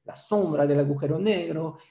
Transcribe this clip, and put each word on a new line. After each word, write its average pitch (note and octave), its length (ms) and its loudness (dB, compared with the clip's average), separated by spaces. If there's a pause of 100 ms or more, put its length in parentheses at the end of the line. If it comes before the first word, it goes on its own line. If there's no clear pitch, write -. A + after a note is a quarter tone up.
la - 100 -14
sombra D#3 520 0
del C#3+ 120 4
agujero C#3+ 400 0
negro, E3+ 580 -2 (140)